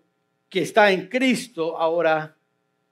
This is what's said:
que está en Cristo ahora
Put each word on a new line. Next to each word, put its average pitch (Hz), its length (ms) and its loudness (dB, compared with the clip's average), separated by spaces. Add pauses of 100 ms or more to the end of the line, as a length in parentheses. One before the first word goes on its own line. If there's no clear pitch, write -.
(480)
que 180 140 -4
está 208 300 4
en 185 160 -2
Cristo 180 720 -2
ahora 160 580 0 (560)